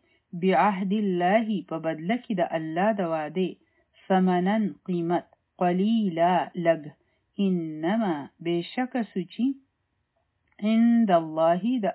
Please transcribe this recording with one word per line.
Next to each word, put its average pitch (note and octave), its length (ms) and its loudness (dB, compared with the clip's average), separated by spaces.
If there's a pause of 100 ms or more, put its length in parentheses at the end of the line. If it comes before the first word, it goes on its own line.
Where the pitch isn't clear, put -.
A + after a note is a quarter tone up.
(340)
بعهد F#3 600 2
الله G3+ 540 0 (160)
په - 140 -10
بدله D#3+ 400 -4
کې B3 180 -8
د F3 160 0
الله D#3+ 400 -2
د G3+ 180 -4
وعدې D#3+ 400 -4 (600)
ثمنا F#3 480 2 (240)
قیمت F3 440 -2 (340)
قلیلا F#3 760 2 (200)
لږ. E3 280 0 (560)
انما F3+ 760 0 (220)
بېشکه F3 640 -4
څه G3 200 -6
چې A3+ 220 -4 (1120)
عند A3+ 520 4
الله E3 500 2 (160)
د G3+ 180 -2